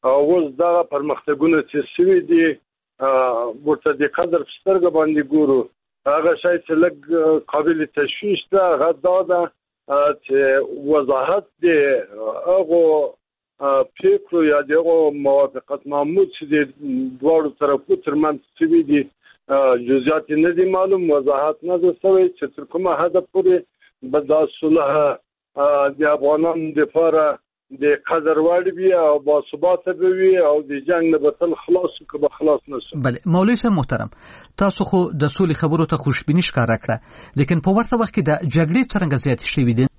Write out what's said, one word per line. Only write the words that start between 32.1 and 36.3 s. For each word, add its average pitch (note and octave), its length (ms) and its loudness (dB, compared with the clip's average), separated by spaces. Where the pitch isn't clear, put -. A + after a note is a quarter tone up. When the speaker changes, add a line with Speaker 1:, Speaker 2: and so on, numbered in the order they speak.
Speaker 1:
که D3+ 60 -10
به C#3+ 100 0
خلاص D3+ 400 0
نه C3+ 100 -10
شي. - 220 -12
Speaker 2:
بله، B2 260 -4
مولوي F#3 280 2
صاحب A3+ 200 -2
محترم، B2 360 -4
تاسو G3 260 -2
خو F3+ 280 -2
د D3 120 -2
سولې D#3+ 280 0
خبرو D#3+ 320 0
ته D#3 120 -4
خوشبیني D3 440 -2